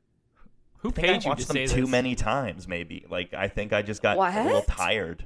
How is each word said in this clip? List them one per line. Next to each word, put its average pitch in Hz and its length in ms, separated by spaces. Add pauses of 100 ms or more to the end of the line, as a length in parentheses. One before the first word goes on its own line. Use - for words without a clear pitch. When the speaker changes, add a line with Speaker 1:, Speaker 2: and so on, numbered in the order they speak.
(800)
Speaker 1:
Who 220 100
Speaker 2:
I 254 40
think 170 160
I 185 40
Speaker 1:
paid 180 120
you 147 60
Speaker 2:
watched 139 120
Speaker 1:
to 120 60
Speaker 2:
them 151 80 (120)
Speaker 1:
say 135 60
Speaker 2:
too 131 80
Speaker 1:
this? 127 80
Speaker 2:
many 127 240
times, 107 540
maybe. 85 400
Like, 90 260
I 98 140
think 104 240
I 104 100
just 104 200
got 104 140
a 190 260
little 370 180
Speaker 3:
What? - 60
Speaker 2:
tired 90 600